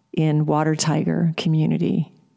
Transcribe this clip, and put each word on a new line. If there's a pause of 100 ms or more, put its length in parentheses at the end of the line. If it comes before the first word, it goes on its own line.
(140)
in
Water
Tiger
community. (260)